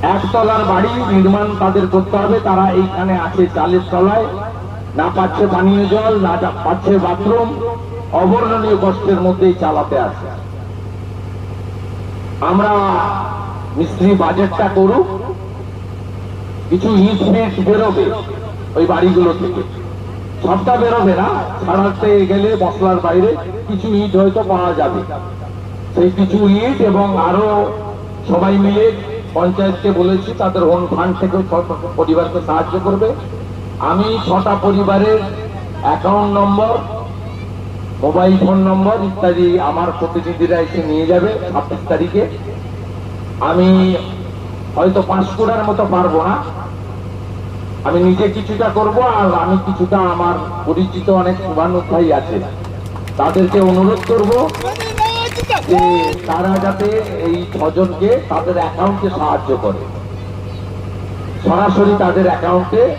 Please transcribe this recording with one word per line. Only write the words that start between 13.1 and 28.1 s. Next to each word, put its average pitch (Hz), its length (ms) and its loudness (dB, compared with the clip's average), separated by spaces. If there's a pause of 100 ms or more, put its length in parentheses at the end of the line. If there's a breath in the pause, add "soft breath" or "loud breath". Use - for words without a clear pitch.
মিস্ত্রি 180 380 2
বাজেটটা 185 600 2
করুক, 220 320 4 (1600)
কিছু 202 260 2
ইট 196 240 4
ফিট 196 460 2
বেরোবে 208 460 2 (640)
ওই 165 100 4
বাড়িগুলো 175 480 4
থেকে, - 300 -4 (800)
সবটা 196 320 2
বেরোবে 226 400 4
না, 185 120 0 (380)
ছাড়াতে 196 600 2
গেলে 202 360 2
মশলার 185 340 2
বাইরে 180 400 2 (320)
কিছু 208 260 -2
ইট 202 220 0
হয়তো 196 280 4
পাওয়া 180 300 0
যাবে। 160 280 0 (960)
সেই 180 160 4
কিছু 196 380 4
ইট 226 320 2
এবং 196 360 2
আরো 208 540 2 (560)